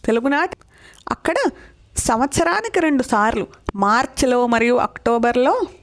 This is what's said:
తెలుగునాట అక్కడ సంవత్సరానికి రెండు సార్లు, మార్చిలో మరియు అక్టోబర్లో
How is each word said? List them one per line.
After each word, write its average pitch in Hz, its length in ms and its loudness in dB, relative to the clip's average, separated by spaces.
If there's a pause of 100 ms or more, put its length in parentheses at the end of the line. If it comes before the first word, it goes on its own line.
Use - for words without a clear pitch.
తెలుగునాట 277 440 0 (600)
అక్కడ - 260 -4 (600)
సంవత్సరానికి 339 800 -2
రెండు 302 240 2
సార్లు, 214 440 0 (280)
మార్చిలో 240 720 0
మరియు 233 280 2
అక్టోబర్లో 240 880 0 (200)